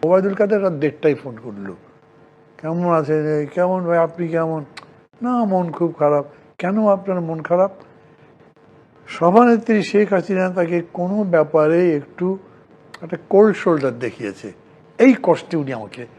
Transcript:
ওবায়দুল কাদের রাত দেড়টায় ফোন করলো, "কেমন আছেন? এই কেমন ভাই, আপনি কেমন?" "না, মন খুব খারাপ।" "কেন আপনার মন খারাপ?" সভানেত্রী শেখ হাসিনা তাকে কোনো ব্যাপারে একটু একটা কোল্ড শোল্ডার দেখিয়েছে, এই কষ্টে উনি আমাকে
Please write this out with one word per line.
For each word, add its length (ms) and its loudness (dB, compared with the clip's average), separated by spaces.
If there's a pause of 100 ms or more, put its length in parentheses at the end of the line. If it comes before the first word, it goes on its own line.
ওবায়দুল 300 2
কাদের 280 0
রাত 100 0
দেড়টায় 420 -2
ফোন 300 -12
করলো, 320 -12 (800)
"কেমন 340 -2
আছেন? 340 0
এই 200 -2
কেমন 380 -2
ভাই, 140 0
আপনি 300 -2
কেমন?" 360 -4 (580)
"না, 220 0
মন 280 -2
খুব 260 -2
খারাপ।" 260 2 (340)
"কেন 280 0
আপনার 340 0
মন 220 -6
খারাপ?" 280 2 (1400)
সভানেত্রী 760 4
শেখ 300 0
হাসিনা 380 0
তাকে 320 -2 (100)
কোনো 320 -4
ব্যাপারে 720 2
একটু 420 -6 (640)
একটা 140 -10 (120)
কোল্ড 280 6
শোল্ডার 420 0
দেখিয়েছে, 540 -10 (460)
এই 240 8
কষ্টে 340 0
উনি 160 -4
আমাকে 340 -12 (120)